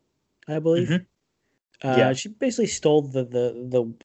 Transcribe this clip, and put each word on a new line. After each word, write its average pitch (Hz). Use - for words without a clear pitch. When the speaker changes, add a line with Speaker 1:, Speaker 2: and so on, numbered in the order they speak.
Speaker 1:
I 156
believe. 156
Speaker 2:
Mm-hmm. -
Speaker 1:
Uh, 131
Speaker 2:
Yeah. 127
Speaker 1:
she 135
basically 240
stole 151
the, 131
the, 123
the, 123